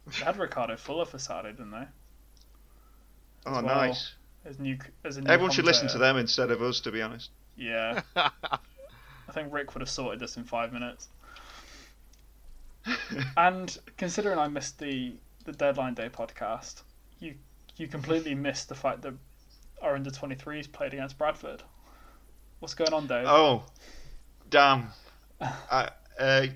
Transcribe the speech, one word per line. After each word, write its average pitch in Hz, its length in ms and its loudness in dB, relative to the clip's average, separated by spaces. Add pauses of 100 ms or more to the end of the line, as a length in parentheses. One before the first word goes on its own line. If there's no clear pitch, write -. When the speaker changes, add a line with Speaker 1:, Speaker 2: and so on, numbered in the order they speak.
Speaker 1:
they - 180 -6
had 180 120 0
Ricardo 123 380 -4
Fuller 160 300 -4
for 143 120 -10
Saturday, 107 380 -8
didn't 113 160 -14
they? 120 160 -12 (1600)
Speaker 2:
Oh, 135 140 -4
Speaker 1:
As 113 40 0
well. 127 120 2
Speaker 2:
nice. 131 360 0 (340)
Speaker 1:
As 139 140 -14
new, 135 180 -4 (280)
as 143 120 -8
a 135 40 -8
new 139 100 2
Speaker 2:
Everyone 175 220 6
should 165 120 2
listen 156 220 6
to 113 60 -2
Speaker 1:
commentator. 131 200 6
Speaker 2:
them 131 80 2
instead 117 300 2
of 117 100 0
us, 123 200 0
to 117 100 -6
be 110 100 -2
honest. 117 280 -8 (260)
Speaker 1:
Yeah. 117 540 -2
Speaker 3:
<laughs> - 80 -18
Speaker 1:
I - 1160 -4
think 147 200 -6
Rick 143 200 -6
would - 80 -8
have 131 80 -6
sorted 117 300 -6
this 117 160 -10
in 117 80 -10
five 117 300 -4
minutes. 120 340 -10 (1800)
Speaker 2:
<laughs> 240 120 -2 (400)
Speaker 1:
And 180 380 4 (220)
considering 190 420 0
I 147 100 2
missed 143 300 -8
the, 131 340 -4 (320)
the 151 80 -10
Deadline 139 400 0
Day 117 160 -6
podcast, - 720 -8 (380)
you, 156 160 -14 (420)
you 160 100 -8
completely 156 480 0
missed 139 340 -2
the 139 60 -10
fact 135 280 -2
that 135 100 -8 (680)
our 143 140 0
under 139 160 -4
twenty-threes 143 560 -8
played 139 260 -6
against 135 240 -8
Bradford. 151 440 -2 (1000)
What's - 140 -10
going 160 200 2
on, 151 140 0
Dave? 123 200 0
Speaker 2:
Oh, 147 360 10 (840)
damn. 135 380 8 (280)
Speaker 1:
<laughs> - 260 -20
Speaker 2:
I, 131 480 0 (300)
uh, 135 360 6